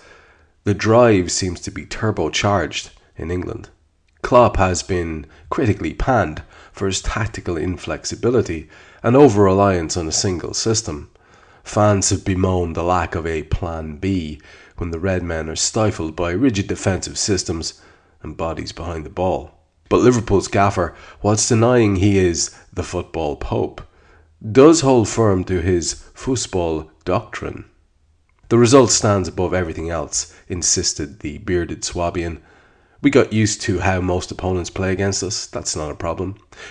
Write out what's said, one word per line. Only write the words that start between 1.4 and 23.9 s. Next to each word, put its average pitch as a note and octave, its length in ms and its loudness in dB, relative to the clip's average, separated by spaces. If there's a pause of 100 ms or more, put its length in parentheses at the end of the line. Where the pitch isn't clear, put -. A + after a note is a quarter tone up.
to - 100 -12
be D2+ 140 -12
turbocharged F#2 1040 -2 (280)
in D#2+ 140 -8
England. - 380 -8 (520)
Klopp B2 360 4
has F#2 260 0
been E2 420 -6 (240)
critically G#2 440 -2
panned F#2+ 500 0 (280)
for G2+ 160 -4
his F#2 140 -4
tactical G#2 560 -2
inflexibility F2 1120 -2 (320)
and A#2 140 4
over-reliance G2+ 840 6
on E2 100 -4
a D#2 60 -6
single F2+ 400 -4
system. E2+ 580 -4 (520)
Fans G#2 460 2
have F#2+ 160 -2
bemoaned F2+ 500 0
the E2 80 -4
lack F2 320 0
of E2 120 -6
a D#2+ 160 -4
plan D#2+ 540 -6
B E2 440 -4 (360)
when E2+ 140 -6
the E2 80 -6
Red F#2 240 -2
Men D#2+ 260 -6
are D#2 60 -8
stifled E2+ 600 -2
by F2 160 -4
rigid G2+ 360 0
defensive F#2 500 -4
systems - 640 -4 (400)
and D#2 140 -12
bodies E2 360 -8
behind E2 340 -10
the D2 40 -16
ball. F2 540 -4 (300)
But F2+ 80 4
Liverpool's G#2+ 460 2
gaffer, G2 480 0 (260)
whilst G#2 280 2
denying A2+ 480 4
he G2 200 4
is F2 320 0 (240)
the F#2 80 -6
football E2 540 -6
pope, - 440 -4 (720)